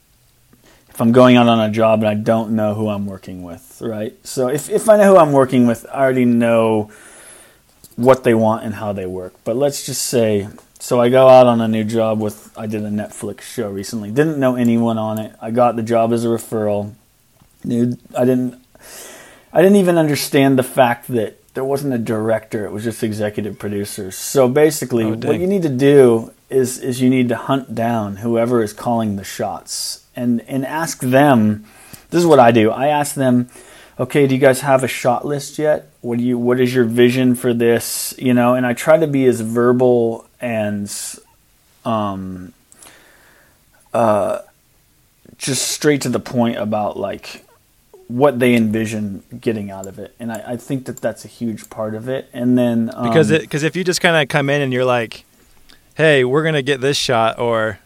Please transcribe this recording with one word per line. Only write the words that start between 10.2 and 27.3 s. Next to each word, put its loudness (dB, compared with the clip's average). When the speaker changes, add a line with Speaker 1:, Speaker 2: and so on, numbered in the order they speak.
Speaker 1:
so -2
I 2
go 6
out 10
on 2
a -2
new -2
job 0
with, -8
I -12
did -6
a -8
Netflix -8
show -8
recently. -10
Didn't -2
know 0
anyone 0
on -4
it. -10
I -10
got 2
the -4
job 0
as -2
a 0
referral. -4
Knew, -2
I 0
didn't, -2
I 2
didn't 6
even 2
understand 2
the 0
fact 0
that -4
there -6
wasn't -4
a -2
director. -2
It -10
was -8
just -6
executive -4
producers. -8
So 0
basically, 0
Speaker 2:
Oh, 0
Speaker 1:
what -6
Speaker 2:
dang. -2
Speaker 1:
you -2
need 0
to -2
do 4
is, -2
is -6
you 4
need 2
to -2